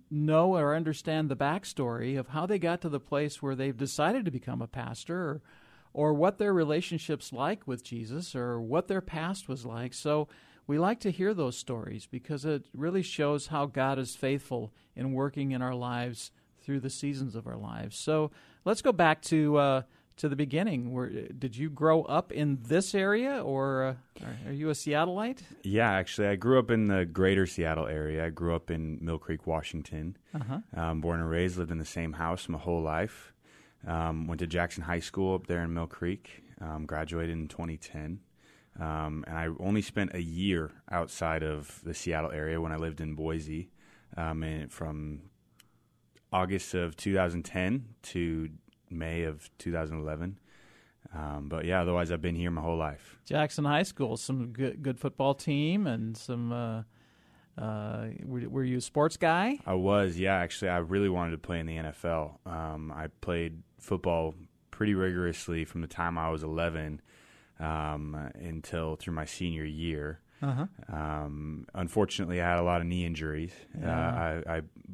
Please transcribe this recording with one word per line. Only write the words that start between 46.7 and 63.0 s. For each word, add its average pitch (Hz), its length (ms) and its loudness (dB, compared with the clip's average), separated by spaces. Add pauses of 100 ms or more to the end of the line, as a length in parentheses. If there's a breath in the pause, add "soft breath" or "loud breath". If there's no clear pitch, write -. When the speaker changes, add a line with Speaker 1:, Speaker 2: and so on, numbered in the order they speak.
Speaker 2:
of 85 220 0
two 98 180 0
thousand 87 280 2
ten 104 440 0 (180)
to 82 440 -2 (400)
May 82 360 -4
of 76 340 -6
two 87 140 -4
thousand 80 280 -2
eleven. 78 380 -6 (760 soft breath)
Um, 73 360 -6
but 80 160 -4
yeah, 90 160 4
otherwise 87 280 2
I've 82 120 -2
been 85 120 0
here 87 160 -2
my 80 120 -2
whole 82 160 0
life. 76 480 -6
Speaker 1:
Jackson 147 400 0
High 147 160 4
School, 123 340 -2
some 123 360 -4
good, 131 300 -4
good 131 160 -2
football 139 360 2
team 160 520 2
and 113 300 -2
some, 120 360 -4
uh, 113 300 -4 (800 soft breath)
uh, 110 460 -4 (180)
were, 123 240 -4
were 131 160 -2
you 127 140 0
a - 20 -4
sports 151 380 2
guy? 185 480 4
Speaker 2:
I 95 80 2
was, 92 440 4
yeah. 95 180 4
Actually, 90 340 0
I 87 80 2
really 95 320 2
wanted 87 220 0
to 80 60 -4
play 85 220 -4
in 80 60 -4
the 80 100 -4
N 80 80 -4
F 78 220 -6
L. 78 400 -2
Um, 78 440 -6
I 78 180 -6 (120)